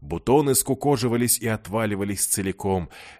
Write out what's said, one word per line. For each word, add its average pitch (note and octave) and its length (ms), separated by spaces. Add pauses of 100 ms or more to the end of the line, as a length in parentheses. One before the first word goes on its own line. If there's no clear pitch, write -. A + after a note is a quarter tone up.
бутоны B2+ 520
скукоживались B2 840
и A#2 80
отваливались G2+ 800
целиком, F#2+ 640 (300)